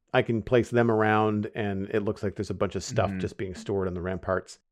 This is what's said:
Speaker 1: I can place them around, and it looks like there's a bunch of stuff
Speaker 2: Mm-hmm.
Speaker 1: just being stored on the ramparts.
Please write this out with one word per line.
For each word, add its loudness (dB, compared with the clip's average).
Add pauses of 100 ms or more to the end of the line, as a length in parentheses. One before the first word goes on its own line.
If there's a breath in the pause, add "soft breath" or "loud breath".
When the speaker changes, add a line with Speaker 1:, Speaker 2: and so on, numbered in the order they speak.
(120)
Speaker 1:
I 4
can 0
place 2
them 4
around, 2
and -4
it 2
looks -4
like -2
there's -4
a -4
bunch -2
of -4
stuff 0
Speaker 2:
Mm-hmm. -4
Speaker 1:
just -6
being -6
stored -2
on -6
the -6
ramparts. -4 (140)